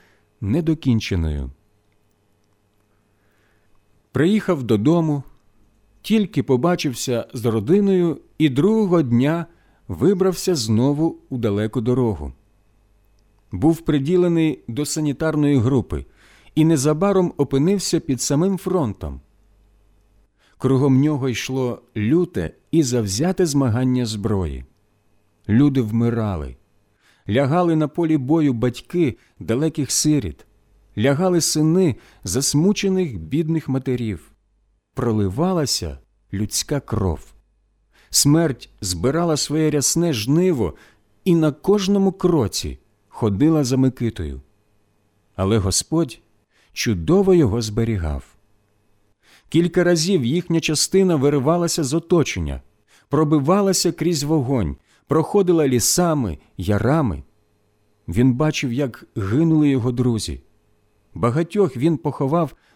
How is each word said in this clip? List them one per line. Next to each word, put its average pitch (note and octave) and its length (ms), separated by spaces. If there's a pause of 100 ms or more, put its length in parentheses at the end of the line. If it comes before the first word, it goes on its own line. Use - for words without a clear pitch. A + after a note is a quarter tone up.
(420)
недокінченою. G#2 1120 (2500)
Приїхав E3+ 520
додому, C#3+ 600 (800)
тільки G3+ 420
побачився B2+ 880
з A#2 120
родиною F3 760 (160)
і D#3 120
другого E3+ 520
дня C#3 440 (420)
вибрався F3+ 680
знову C#3 640 (120)
у C3 80
далеку G#2+ 440
дорогу. A2 520 (1160)
Був D3 300
приділений D#3+ 840
до B2 180
санітарної D3+ 720
групи A2 480 (500)
і D#3 100
незабаром E3 720
опинився D#3 640
під C3 220
самим F3 360
фронтом. A2+ 640 (1400)
Кругом C3 440
нього C#3 280
йшло B2 520 (160)
люте A2+ 560 (180)
і D#3+ 120
завзяте B2 600
змагання B2+ 600
зброї. G2 600 (840)
Люди C3 320
вмирали, G#2+ 760 (720)
лягали D3+ 460
на D#3 120
полі D#3+ 300
бою C#3+ 360
батьки B2 640 (220)
далеких C3+ 520
сиріт, C#3+ 540 (520)
лягали D3+ 440
сини D#3 540 (280)
засмучених D#3 960
бідних D3+ 500
матерів. B2 600 (640)
Проливалася A2 1040 (360)
людська G#2+ 460
кров. - 540 (760)
Смерть D3 600 (120)
збирала C3+ 560
своє D3+ 340
рясне D3+ 420
жниво B2 600 (480)
і F3 120
на D#3 160
кожному G3 600
кроці D3 680 (280)
ходила C#3 560
за C3 140
Микитою. G#2 640 (920)
Але G2 220
Господь B2 640 (520)
чудово D3+ 600
його A#2+ 280
зберігав. G#2 600 (1300)
Кілька E3+ 340
разів E3+ 420
їхня E3 340
частина F3 560
виривалася D3 680
з C3 100
оточення, F2+ 680 (480)
пробивалася D#3+ 840
крізь D#3+ 320
вогонь, B2+ 520 (320)
проходила E3 600
лісами, B2+ 720 (200)
ярами. G2+ 640 (840)
Він A#2+ 260
бачив, D3 400
як C3 320 (100)
гинули D3 540
його B2+ 220
друзі. A#2+ 500 (720)
Багатьох D#3+ 640
він D3+ 200
поховав D3 580 (200)